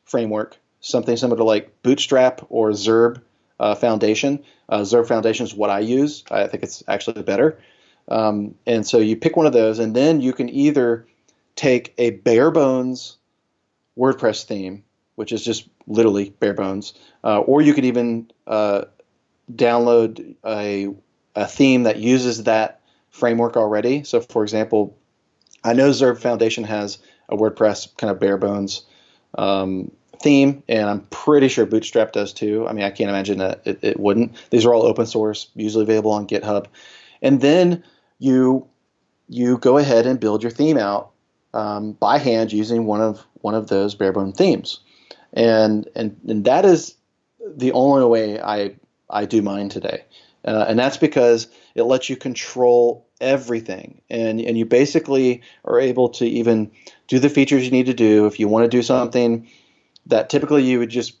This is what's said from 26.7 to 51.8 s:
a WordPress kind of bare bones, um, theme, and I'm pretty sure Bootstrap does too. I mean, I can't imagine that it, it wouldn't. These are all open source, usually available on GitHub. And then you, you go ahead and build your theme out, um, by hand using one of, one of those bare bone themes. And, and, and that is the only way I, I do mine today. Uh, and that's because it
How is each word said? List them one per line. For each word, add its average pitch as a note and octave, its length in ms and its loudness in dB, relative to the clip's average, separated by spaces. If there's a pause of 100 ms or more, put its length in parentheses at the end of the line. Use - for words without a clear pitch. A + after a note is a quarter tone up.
a G#2+ 60 -6
WordPress G#2+ 640 -2
kind G#2+ 140 -4
of F#2+ 80 -6
bare G2 180 0
bones, G2+ 460 -4 (540)
um, F#2+ 540 -4 (280)
theme, C#3 480 4
and G#2+ 220 0
I'm G#2 120 -4 (100)
pretty C#3+ 360 4
sure A#2 200 0
Bootstrap A2 440 -2
does G2+ 220 -6
too. G#2+ 340 -4
I - 60 -8
mean, G#2 120 -4
I G2+ 40 -2
can't G2+ 200 -4
imagine G2 280 -4
that F#2+ 280 -4
it, - 180 -6
it - 160 -2
wouldn't. G#2+ 360 0 (140)
These A#2 160 4
are A#2+ 80 6
all A2+ 100 4
open A#2 220 2
source, G#2+ 500 -4
usually G#2+ 280 -2
available G#2+ 260 0
on G#2 160 -2
GitHub. G2+ 400 -4 (560)
And C3+ 180 2
then F3 440 2 (340)
you, C3 500 2 (640)
you B2 300 0
go C3 180 4
ahead B2+ 300 2
and B2+ 120 -2
build G#2+ 220 -2
your A#2 100 -6
theme D3 260 0
out, G2+ 340 -4 (420)
um, G#2+ 380 -6
by G#2+ 260 0
hand A2+ 340 0
using G#2+ 360 -2
one G#2+ 120 -2
of, A2 240 -2 (180)
one G#2+ 120 -4
of A2 140 -4
those G2+ 260 -2
bare G2 180 -2
bone G2 220 -4
themes. - 460 0 (540)
And, A2 600 2
and, G#2+ 320 -8
and G#2+ 180 -2
that B2+ 200 4
is F3 300 2 (600)
the B2+ 180 -2
only C3+ 320 4
way A2 360 0
I, G2+ 320 -6 (340)
I G#2 180 -6
do G#2 180 0
mine G2+ 260 -6
today. - 340 -10 (400)
Uh, A2 240 -2
and A2+ 120 0
that's C3+ 180 -2
because A#2+ 500 2 (280)
it A#2 80 0